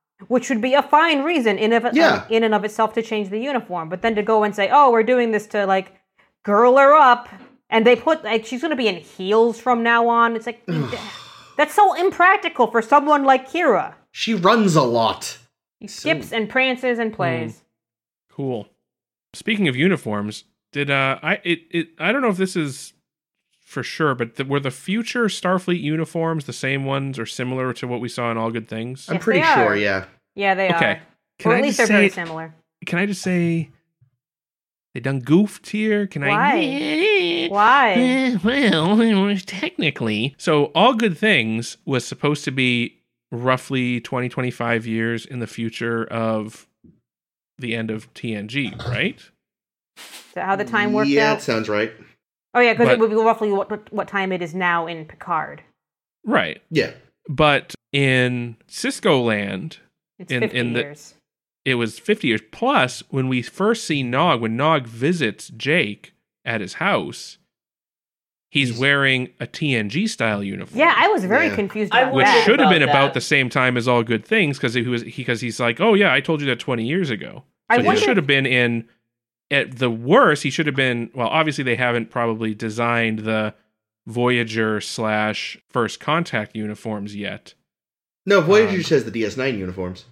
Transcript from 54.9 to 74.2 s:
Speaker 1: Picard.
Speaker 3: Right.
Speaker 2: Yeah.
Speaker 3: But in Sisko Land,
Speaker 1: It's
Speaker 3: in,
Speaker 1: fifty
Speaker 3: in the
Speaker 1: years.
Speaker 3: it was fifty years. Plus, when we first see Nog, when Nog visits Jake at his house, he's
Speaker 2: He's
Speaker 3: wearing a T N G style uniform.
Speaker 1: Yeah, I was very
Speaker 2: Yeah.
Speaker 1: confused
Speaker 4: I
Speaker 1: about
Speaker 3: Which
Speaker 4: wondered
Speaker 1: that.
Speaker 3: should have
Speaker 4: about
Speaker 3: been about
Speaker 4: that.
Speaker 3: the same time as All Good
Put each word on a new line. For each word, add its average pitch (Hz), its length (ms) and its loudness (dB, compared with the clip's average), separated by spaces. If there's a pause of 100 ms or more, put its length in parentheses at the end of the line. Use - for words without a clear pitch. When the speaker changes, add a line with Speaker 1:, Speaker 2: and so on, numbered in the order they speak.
Speaker 1:
Picard. 156 560 -6 (640)
Speaker 3:
Right. 143 360 -2 (100)
Speaker 2:
Yeah. 143 200 0 (380)
Speaker 3:
But 147 460 0 (160)
in 127 640 0 (120)
Sisko 160 560 0
Land, 104 540 -4 (400)
Speaker 1:
It's 180 140 -14
Speaker 3:
in, 123 100 -2
Speaker 1:
fifty 110 160 -4
Speaker 3:
in 120 160 -2
the 123 60 -2
Speaker 1:
years. 143 360 -10 (500)
Speaker 3:
it 131 100 0
was 117 240 -4
fifty 208 300 -2
years. 107 120 0 (100)
Plus, 233 580 -2
when 131 180 -2
we 127 140 -2
first 214 440 -2
see 147 180 -2
Nog, 131 380 0
when 110 160 -2
Nog 147 300 0
visits 123 640 -2
Jake 117 640 -4 (300)
at 113 180 -4
his 92 140 -10
house, 156 640 -4 (1120)
he's 139 200 2
Speaker 2:
He's 117 100 -6
Speaker 3:
wearing 135 500 2 (100)
a 117 80 -8
T 143 280 -2
N 107 140 -2
G 175 180 -2
style 110 360 -2
uniform. 98 360 -8
Speaker 1:
Yeah, 311 160 4
I 294 140 4
was 330 160 0
very 269 220 2
Speaker 2:
Yeah. 311 80 -4
Speaker 1:
confused 208 380 -4
Speaker 4:
I 240 80 4
Speaker 1:
about 262 120 0
Speaker 3:
Which 262 120 2
Speaker 4:
wondered 226 140 6
Speaker 1:
that. 226 60 4
Speaker 3:
should 214 140 6
have 262 100 6
Speaker 4:
about 170 100 6
Speaker 3:
been 139 100 2
about 139 180 4
Speaker 4:
that. 139 80 -4
Speaker 3:
the 127 60 -4
same 135 280 0
time 127 280 0
as 120 100 -4
All 120 160 4
Good 113 220 -2